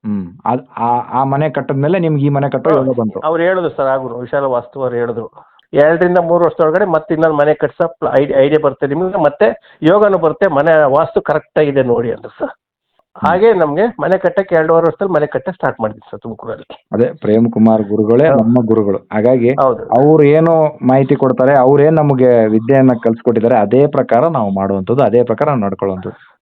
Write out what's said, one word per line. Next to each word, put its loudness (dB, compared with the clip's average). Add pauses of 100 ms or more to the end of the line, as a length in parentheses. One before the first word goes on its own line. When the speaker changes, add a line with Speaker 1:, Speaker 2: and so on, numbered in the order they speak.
Speaker 1:
ಹ್ಮ್. -8
ಅದ್, -4 (100)
ಆ, -2 (220)
ಆ 0
ಮನೆ -2
ಕಟ್ಟದ್ಮೇಲೆ -2
ನಿಮ್ಗೆ -2
ಈ 2
ಮನೆ -2
ಕಟ್ಟೋ -4
ಯೋಗ 0
ಬಂತು? -4
Speaker 2:
ಅವ್ರು -2
ಹೇಳಿದ್ರು -2
ಸರ್, -4
ಆಗ್ರು -4
ವಿಶಾಲ -4
ವಾಸ್ತು -4
ಅವ್ರು -4
ಹೇಳಿದ್ರು, -6 (420)
"ಎರಡರಿಂದ 2
ಮೂರು 0
ವರ್ಷದೊಳಗಡೆ 0
ಮತ್ತೆ -2
ಇನ್ನೊಂದು 0
ಮನೆ 2
ಕಟ್ಸೋ -4
ಪ್ಲ-, -2
ಐಡಿ-, -2
ಐಡಿಯಾ 2
ಬರುತ್ತೆ -2
ನಿಮ್ಗೆ, -4
ಮತ್ತೆ -2
ಯೋಗನೂ 2
ಬರುತ್ತೆ, 0
ಮನೆ 4
ವಾಸ್ತು 0
ಕರೆಕ್ಟ್ -4
ಆಗಿದೆ 2
ನೋಡಿ" -2
ಅಂತ -10
ಸರ್. -10
Speaker 1:
ಹ್ಮ್. -10
Speaker 2:
ಹಾಗೆ 2
ನಮ್ಗೆ 0 (140)
ಮನೆ 0
ಕಟ್ಟಕ್ಕೆ -2
ಎರಡೂವರೆ 2
ವರ್ಷದಲ್ಲಿ -2
ಮನೆ 0
ಕಟ್ಟಕ್ಕೆ -8
ಸ್ಟಾರ್ಟ್ -6
ಮಾಡಿದ್ವಿ -8
ಸರ್ -16
ತುಮಕೂರಲ್ಲಿ. -16
Speaker 1:
ಅದೇ 0
ಪ್ರೇಮ್ 0
ಕುಮಾರ್ 2
ಗುರುಗಳೇ 0
Speaker 2:
ಹೌದು. 2
Speaker 1:
ನಮ್ಮ 2 (100)
ಗುರುಗಳು. 0
ಹಾಗಾಗಿ 0
Speaker 2:
ಹೌದು. -2
Speaker 1:
ಅವ್ರು 4
ಏನು 2
ಮಾಹಿತಿ 2
ಕೊಡ್ತಾರೆ, 2
ಅವ್ರು 4
ಏನ್ 4
ನಮಗೆ 2
ವಿದ್ಯೆಯನ್ನ 2 (120)
ಕಲ್ಸ್ಕೊಟ್ಟಿದ್ದಾರೆ, 0
ಅದೇ 2
ಪ್ರಕಾರ 0
ನಾವು -2
ಮಾಡುವಂಥದ್ದು, -2
ಅದೇ 2
ಪ್ರಕಾರ -2
ನಡ್ಕೊಳ್ಳುವಂಥದ್ದು. -6